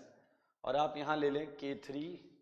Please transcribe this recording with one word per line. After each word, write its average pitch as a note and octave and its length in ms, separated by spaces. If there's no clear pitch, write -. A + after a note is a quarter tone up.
और B2+ 120
आप D3+ 220
यहाँ D3 200
ले D3 120
लें D3 160
के C#3 160
थ्री C#3+ 180